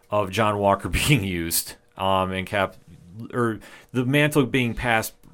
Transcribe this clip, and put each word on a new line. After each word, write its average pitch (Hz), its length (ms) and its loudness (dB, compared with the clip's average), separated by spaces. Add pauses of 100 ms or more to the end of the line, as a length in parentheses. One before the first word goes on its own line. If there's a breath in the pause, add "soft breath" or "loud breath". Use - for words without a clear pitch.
(100 loud breath)
of 104 200 0
John 104 280 0
Walker 98 300 2
<laughs> - 200 -2
being 131 160 4
used, 85 500 -4 (220)
um, 95 360 0
and 92 140 -4
Cap, 101 280 -2 (580)
or 113 280 -2 (320 loud breath)
the 123 120 0
mantle 147 400 2
being 117 300 -2
passed, 113 400 0 (200)